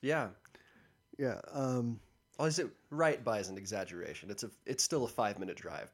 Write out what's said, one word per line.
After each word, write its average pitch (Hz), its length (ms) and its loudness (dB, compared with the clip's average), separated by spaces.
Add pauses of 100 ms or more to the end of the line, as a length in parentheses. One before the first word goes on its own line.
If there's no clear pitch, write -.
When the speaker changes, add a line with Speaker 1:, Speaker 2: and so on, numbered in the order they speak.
Speaker 1:
Yeah. 135 280 2 (880)
Speaker 2:
Yeah, 127 240 0 (100)
um, 127 480 0 (380)
Speaker 1:
Well, 151 100 2
I 156 40 4
say 156 140 2 (240)
right 151 340 4
by 110 160 2
is 95 100 -4
an 95 80 -6
exaggeration. 95 720 -6
It's 104 120 -6
a, 107 80 -8 (140)
it's - 180 0
still 143 200 4
a 117 40 0
five-minute 98 500 0
drive, - 360 -8